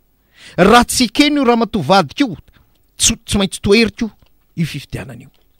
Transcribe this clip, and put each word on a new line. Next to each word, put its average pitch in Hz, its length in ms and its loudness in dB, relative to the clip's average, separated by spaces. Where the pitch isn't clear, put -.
Raha 220 280 6
tsy - 240 -2
ekeny 294 320 0
io 254 80 2
ramatoa 226 340 0
vadiko 180 460 0
io, 156 80 -10
tsy, - 280 -2
tsy - 140 -4
maintsy 196 260 -4
toeriko 214 460 0
io 165 100 -4
fifidianana - 580 -14
io. - 80 -20